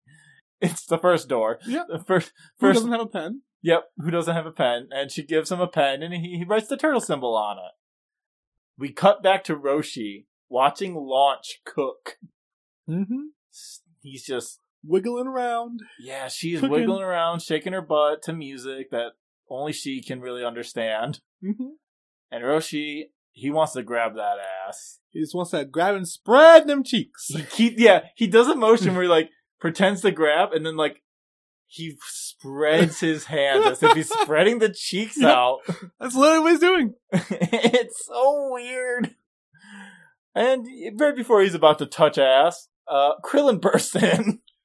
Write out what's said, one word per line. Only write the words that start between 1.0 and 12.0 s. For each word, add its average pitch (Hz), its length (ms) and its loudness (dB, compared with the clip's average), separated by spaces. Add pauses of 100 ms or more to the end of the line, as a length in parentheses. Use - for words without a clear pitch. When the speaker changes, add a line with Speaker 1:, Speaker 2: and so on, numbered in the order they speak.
Speaker 1:
door. 135 380 -2
Speaker 2:
Yep. 294 240 -6
Speaker 1:
The 165 100 -8
first, - 340 -2 (260)
Speaker 2:
Who 254 80 4
Speaker 1:
first 285 100 6
Speaker 2:
doesn't 233 140 -2
have 233 100 -2
a 220 60 -8
pen? 190 340 -10 (220)
Speaker 1:
Yep, 170 200 2 (140)
who 165 140 -6
doesn't 165 240 -2
have 160 100 -4
a 160 60 -14
pen. 120 400 -2
And 139 180 -6
she 151 160 -10
gives 156 260 -2
him 180 80 -4
a 180 80 -2
pen 143 360 -2
and 170 100 -10
he, 175 240 -8
he 170 60 -6
writes 214 240 -2
the 277 100 -6
turtle 285 240 0
symbol 127 340 -4
on 104 220 -4
it. 90 140 -16 (1040)
We 139 140 -10
cut 202 320 2
back 190 220 2
to 160 100 -6
Roshi 139 680 -6 (240)
watching 143 460 -2
Launch 135 680 -2
cook. - 520 -8 (720)